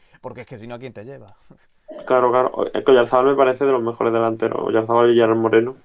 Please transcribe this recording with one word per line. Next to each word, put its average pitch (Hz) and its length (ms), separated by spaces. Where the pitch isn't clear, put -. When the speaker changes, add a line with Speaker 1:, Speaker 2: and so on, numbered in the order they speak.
Speaker 1:
porque 123 200
es 110 60
que 131 100
si 107 100
no, 120 80
¿a 117 40
quién 127 140
te 120 120
lleva? 123 300
Speaker 2:
Claro, 127 240
claro. 127 440
Es - 100
que - 80
Oyarzábal 127 360
me 139 80
parece 131 300
de 139 60
los 127 100
mejores 117 300
delanteros. 113 540
Oyarzábal 117 460
y 117 40
Gerard 113 220
Moreno 113 480